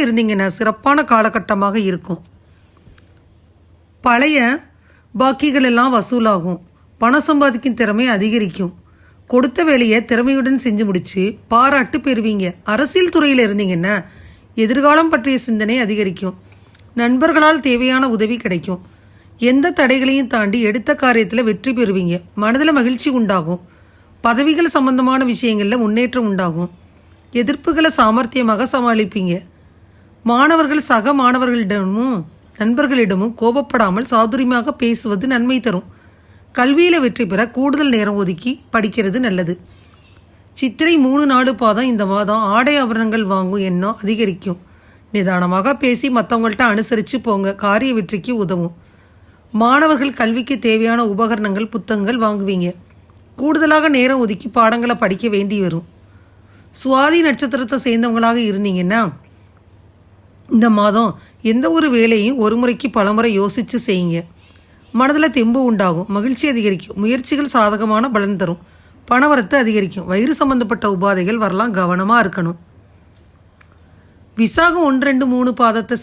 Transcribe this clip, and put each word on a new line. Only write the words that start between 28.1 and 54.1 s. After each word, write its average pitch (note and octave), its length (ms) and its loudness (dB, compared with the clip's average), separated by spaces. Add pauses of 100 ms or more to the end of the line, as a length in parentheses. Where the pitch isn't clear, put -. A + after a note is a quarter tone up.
சமாளிப்பீங்க. A3 760 -2 (840)
மாணவர்கள் D4 600 2
சக A#3+ 320 2
மாணவர்களிடமும் A#3+ 1080 0 (360)
நண்பர்களிடமும் A#3 800 0
கோபப்படாமல் A#3 680 0
சாதுரியமாக B3 640 0
பேசுவது A3+ 560 -2
நன்மை B3+ 340 0
தரும். G3+ 320 -4 (680)
கல்வியில D#4 420 4
வெற்றி A#3+ 260 -2
பெற G3+ 240 -2
கூடுதல் C#4+ 380 0
நேரம் G#3 260 0
ஒதுக்கி G3+ 460 -4 (120)
படிக்கிறது G#3 460 -2
நல்லது. F#3 420 -2 (920)
சித்திரை D#4 440 0
மூணு, C#4+ 300 2
நாலு C4 280 2
பாதம் A3 300 0
இந்த A3 220 0
மாதம் G3+ 300 0
ஆடை A3+ 400 2
ஆபரணங்கள் A3+ 480 -2
வாங்கும் F#3+ 360 -2
எண்ணம் F#3+ 420 -4
அதிகரிக்கும். G3 560 -4 (540)
நிதானமாக F#3+ 640 0
பேசி B3+ 340 0
மத்தவங்கள்ட்ட A3+ 520 0
அனுசரிச்சு A3 600 0
போங்க. G3 320 -2
காரிய G#3+ 400 0
வெற்றிக்கு G#3+ 420 -4
உதவும். F3 380 -4 (800)
மாணவர்கள் C4+ 600 2
கல்விக்கு A#3 460 -2
தேவையான A3+ 480 0
உபகரணங்கள், G#3 640 -2
புத்தகங்கள் A3 500 -4
வாங்குவீங்க. G3 560 -2 (600)
கூடுதலாக D#4 520 2
நேரம் C4 300 2